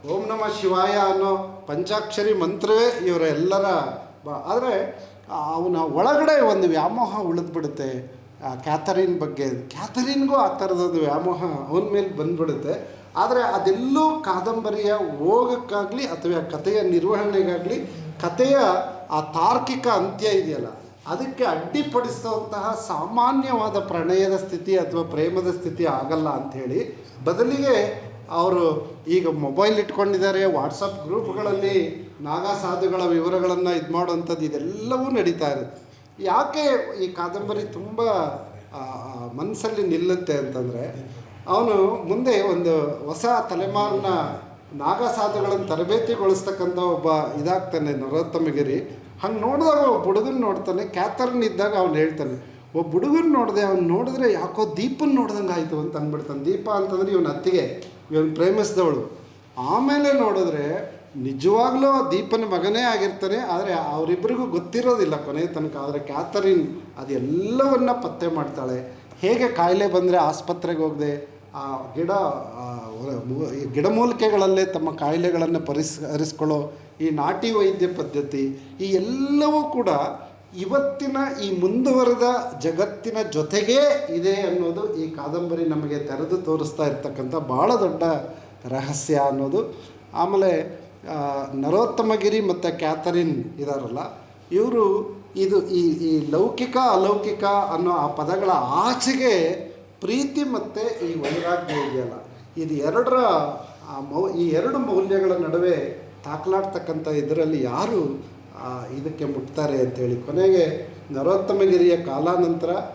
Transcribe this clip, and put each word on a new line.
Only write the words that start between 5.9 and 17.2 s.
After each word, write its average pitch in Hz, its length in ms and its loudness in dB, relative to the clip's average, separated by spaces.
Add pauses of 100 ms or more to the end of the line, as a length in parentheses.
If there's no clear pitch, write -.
ಒಂದು 196 260 4
ವ್ಯಾಮೋಹ 196 540 0
ಉಳಿದ್ಬಿಡುತ್ತೆ 156 960 -4 (260)
ಆ 131 100 -6
ಕ್ಯಾಥರಿನ್ 165 640 0
ಬಗ್ಗೆ. 143 300 -4
ಕ್ಯಾಥರಿನ್‌ಗೂ 247 840 -2
ಆ 262 220 2
ಥರದೊಂದು 180 420 0
ವ್ಯಾಮೋಹ 160 440 0 (260)
ಅವನ 190 240 0
ಮೇಲೆ 190 240 0
ಬಂದ್ಬಿಡುತ್ತೆ. 151 720 -2 (260)
ಆದ್ರೆ 247 280 2
ಅದೆಲ್ಲೂ 247 760 2
ಕಾದಂಬರಿಯ 208 760 -2 (240)
ಹೋಗಕ್ಕಾಗ್ಲಿ 226 920 0
ಅಥವಾ 170 340 -2
ಕಥೆಯ 160 400 -2
ನಿರ್ವಹಣೆಗಾಗ್ಲಿ, 185 1200 0 (160)